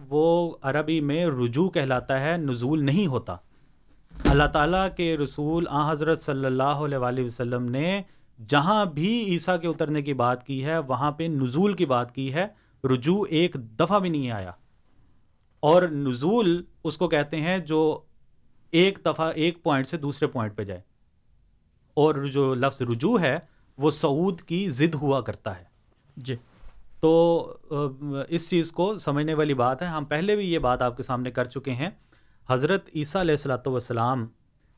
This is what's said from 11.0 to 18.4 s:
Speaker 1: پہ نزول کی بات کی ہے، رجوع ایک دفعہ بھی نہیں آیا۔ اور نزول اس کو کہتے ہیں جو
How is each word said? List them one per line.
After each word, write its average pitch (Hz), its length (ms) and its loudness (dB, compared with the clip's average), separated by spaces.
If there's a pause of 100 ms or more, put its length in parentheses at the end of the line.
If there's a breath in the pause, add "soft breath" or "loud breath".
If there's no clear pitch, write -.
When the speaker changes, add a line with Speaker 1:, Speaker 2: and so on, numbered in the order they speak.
Speaker 1:
پہ 147 120 -6
نزول 160 500 0
کی 175 120 0
بات 120 300 0
کی 135 180 -4
ہے، 180 140 -2 (360 soft breath)
رجوع 135 460 2
ایک 170 260 2 (240)
دفعہ 180 200 2
بھی 185 100 -2
نہیں 139 220 -2
آیا۔ 95 200 -8 (1080)
اور 170 240 6
نزول 170 800 0 (200)
اس 156 140 -4
کو 180 100 0
کہتے 151 340 0
ہیں 180 160 0
جو 156 420 0 (720)